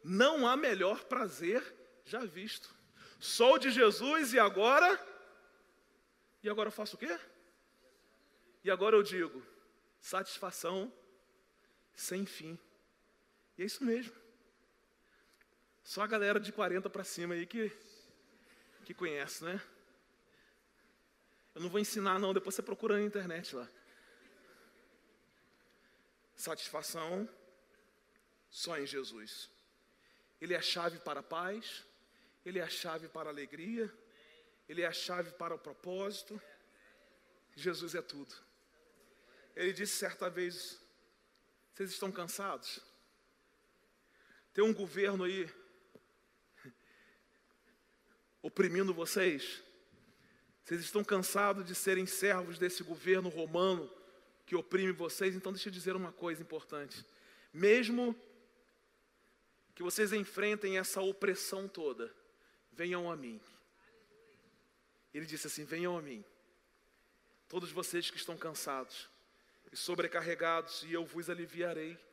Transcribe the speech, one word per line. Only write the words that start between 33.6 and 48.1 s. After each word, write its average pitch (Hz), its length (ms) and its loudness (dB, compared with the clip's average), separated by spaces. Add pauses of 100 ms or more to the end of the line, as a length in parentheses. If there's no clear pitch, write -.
Ele 170 140 -2
é - 20 2
a 165 80 0
chave 180 380 -4
para 170 240 -6
o - 20 -10
propósito. 190 840 -8 (1160)
Jesus 160 400 -4
é 165 80 -6
tudo. 139 280 -14 (1200)
Ele 180 180 0
disse 196 240 -4
certa 185 320 -4
vez: 175 500 -6 (1000)
Vocês 196 140 -4
estão 190 200 -4
cansados? 180 680 -6 (1700)
Tem 202 120 4
um 220 100 6
governo 196 520 0
aí 185 220 -2 (3000)